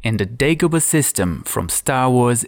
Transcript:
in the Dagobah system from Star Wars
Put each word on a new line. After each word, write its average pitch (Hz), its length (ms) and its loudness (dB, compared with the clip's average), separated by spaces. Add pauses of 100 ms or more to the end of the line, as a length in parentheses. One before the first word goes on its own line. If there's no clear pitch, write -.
in 110 160 -2
the 98 80 0
Dagobah 156 560 0
system 101 600 0
from - 260 -4
Star 131 400 0
Wars 120 380 2